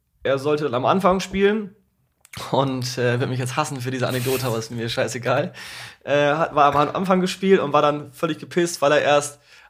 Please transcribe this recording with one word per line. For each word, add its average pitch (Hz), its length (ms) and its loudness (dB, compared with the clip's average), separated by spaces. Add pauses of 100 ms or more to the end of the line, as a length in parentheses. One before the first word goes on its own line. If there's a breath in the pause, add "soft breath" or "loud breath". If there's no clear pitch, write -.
(220)
er 135 160 0
sollte 151 260 0
dann 120 100 -2
am 131 120 0
Anfang 185 340 4
spielen 196 540 -2 (760)
und, 131 480 -2
äh, 123 220 0
wird 135 80 -2
mich 104 100 -4
jetzt 123 180 -6
hassen 143 240 -4
für 127 100 -6
diese 123 180 -4
Anekdote, 127 380 -2
aber 113 120 -2
ist 110 120 -8
mir 117 180 -6
scheißegal. 127 640 -2 (520 loud breath)
Äh, 147 300 2
hat, 160 200 -2
war 143 200 6
am 147 200 0
Anfang 185 260 0
gespielt 185 400 2
und 143 140 -2
war 147 80 6
dann 147 300 0
völlig 160 260 -4
gepisst, 170 440 -4
weil 143 100 4
er 147 100 4
erst, 143 360 2 (320 soft breath)